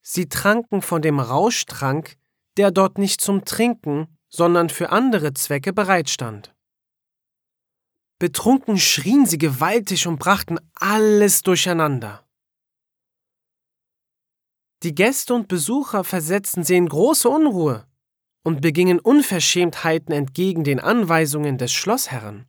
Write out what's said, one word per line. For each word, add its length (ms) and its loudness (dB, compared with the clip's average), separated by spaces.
Sie 280 -6
tranken 520 0
von 200 -2
dem 180 2
Rauschtrank, 960 -2
der 140 4
dort 260 0
nicht 240 -2
zum 240 -2
Trinken, 640 -2
sondern 400 2
für 200 -6
andere 440 0
Zwecke 400 -4
bereitstand. 800 -4
Betrunken 580 0
schrien 480 2
sie 120 -2
gewaltig 680 0
und 120 -4
brachten 400 -2
alles 680 2
durcheinander. 840 0
Die 100 -6
Gäste 400 0
und 140 -2
Besucher 560 -2
versetzten 600 -4
sie 120 2
in 140 4
große 400 2
Unruhe 580 0
und 180 -2
begingen 380 2
Unverschämtheiten 1120 0
entgegen 500 -2
den 180 0
Anweisungen 760 0
des 140 -4
Schlossherrn. 760 -4